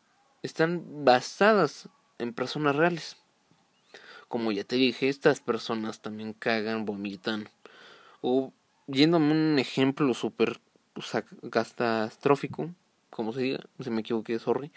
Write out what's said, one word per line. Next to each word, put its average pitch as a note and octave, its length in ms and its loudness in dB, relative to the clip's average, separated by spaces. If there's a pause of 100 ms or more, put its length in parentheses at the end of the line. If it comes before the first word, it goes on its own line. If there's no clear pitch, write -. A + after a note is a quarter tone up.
(440)
están D#3+ 600 -2
basadas E3 840 4 (300)
en A#2+ 160 -6
personas C#3+ 420 0
reales. E3 400 0 (1120)
Como A2+ 240 -2
ya G2 120 -4
te - 120 -4
dije, C3 340 2
estas C#3 300 4
personas A2 640 -4
también G#2+ 320 -10
cagan, A2 520 -2
vomitan. G#2 640 -6 (720)
O C3 320 -2 (320)
yéndome D3+ 440 4
a - 20 4
un D#3 280 2
ejemplo C3+ 540 2
súper, A2+ 460 -2 (340)
o - 80 -12
sea, - 240 -6 (240)
catastrófico, B2 1200 -2 (400)
como A2+ 240 -6
se C3 80 -6
diga, C3 180 -2 (200)
si B2+ 100 -8
me A2+ 120 -2
equivoqué, A2+ 360 -4
sorry. B2 400 -2